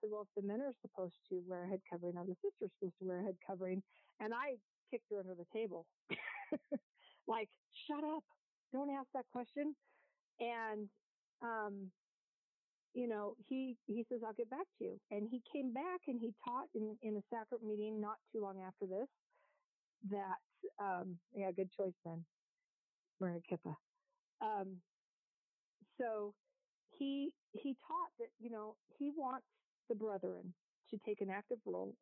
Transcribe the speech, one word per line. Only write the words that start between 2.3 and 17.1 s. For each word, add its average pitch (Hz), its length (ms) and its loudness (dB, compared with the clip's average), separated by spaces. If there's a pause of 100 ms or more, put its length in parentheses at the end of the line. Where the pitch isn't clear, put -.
sisters 247 380 0
supposed 180 220 -2
to 190 40 -4
wear 180 160 2
a 190 40 2
head 190 120 2 (100)
covering?" 185 360 0 (380)
And 214 120 0
I 254 240 2 (340)
kicked - 200 -2
her 208 100 2
under 185 140 -4
the 175 180 -8
table. 185 340 -2 (220)
<laughs> - 720 -2 (480)
Like, 220 220 2 (360)
"Shut 294 160 2
up! 311 220 0 (480)
Don't 277 180 2
ask 277 220 -2
that 254 180 -2
question." 285 460 0 (640)
And, 226 480 0 (540)
um, 208 500 0 (1000)
you 247 120 2
know, 208 300 2 (100)
he, 262 300 0 (100)
he 220 220 2
says, 240 180 0
"I'll 220 60 -2
get 220 160 -2
back 285 180 -2 (120)
to - 60 0
you." 190 160 -2 (100)
And 208 200 0
he 240 120 0 (100)
came 262 220 2
back 349 340 0
and 247 100 2
he 226 140 0 (160)
taught 254 260 0
in, 214 280 0
in 214 160 2